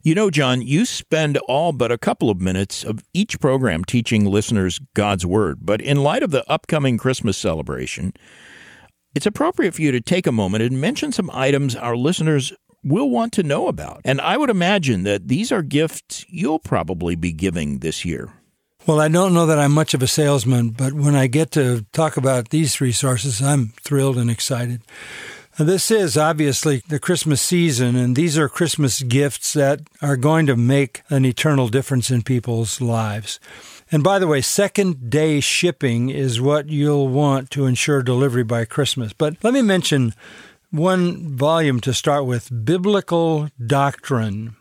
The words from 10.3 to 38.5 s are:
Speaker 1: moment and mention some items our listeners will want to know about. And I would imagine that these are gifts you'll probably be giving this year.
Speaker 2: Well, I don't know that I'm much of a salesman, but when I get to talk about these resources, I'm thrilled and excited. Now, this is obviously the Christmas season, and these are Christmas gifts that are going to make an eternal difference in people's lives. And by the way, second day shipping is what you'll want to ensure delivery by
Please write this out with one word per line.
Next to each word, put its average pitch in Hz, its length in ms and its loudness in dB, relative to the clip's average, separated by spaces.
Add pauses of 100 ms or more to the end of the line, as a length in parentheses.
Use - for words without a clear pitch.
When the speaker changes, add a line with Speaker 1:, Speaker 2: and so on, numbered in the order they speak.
Speaker 1:
moment 107 300 0
and 127 160 0
mention 262 320 -2
some 196 220 -4
items 139 420 0
our 120 220 -4
listeners 147 560 0 (300)
will 202 260 0
want 233 240 -2
to 190 100 0
know 156 240 0
about. - 380 -8
And 135 160 0
I 185 160 0
would 285 140 2
imagine 170 540 2
that 101 240 -2
these 185 220 -2
are 202 120 0
gifts 147 680 -4
you'll 240 300 -4
probably 87 580 -2
be 85 160 -4
giving 80 460 -4
this 78 260 -6
year. 73 260 -6 (560)
Speaker 2:
Well, 151 140 4
I 156 80 4
don't 180 240 4
know 170 140 4
that 156 120 4
I'm 143 140 4
much 156 220 2
of 127 80 0
a 131 40 0
salesman, 127 680 2
but 131 200 -4
when 147 220 2
I 135 140 4
get 151 240 0
to 123 420 0
talk 156 240 0
about 127 320 0
these 151 280 0
resources, 127 640 -2
I'm 135 280 2 (120)
thrilled 135 380 0
and 120 120 0
excited. 120 520 -4 (760)
Now, 151 100 2
this 185 260 2
is 180 240 2
obviously 151 720 2
the 151 100 -4
Christmas 156 420 0
season, 131 540 2
and 123 220 2
these 156 200 0
are 151 120 2
Christmas 147 540 0
gifts 131 500 -2
that 147 300 0 (200)
are 143 140 0
going 156 300 2
to 131 100 2
make 131 540 2
an 135 140 2
eternal 131 440 2
difference 127 420 -2
in 120 120 0
people's 113 580 -2
lives. 110 580 -4 (540)
And 151 100 2
by 196 160 4
the 185 80 2
way, 147 140 2
second 175 680 0
day 151 280 2
shipping 135 720 0
is 131 300 -2
what 147 300 0
you'll 143 360 2
want 135 460 0
to 139 140 0
ensure 131 360 0
delivery 123 400 2
by 117 220 0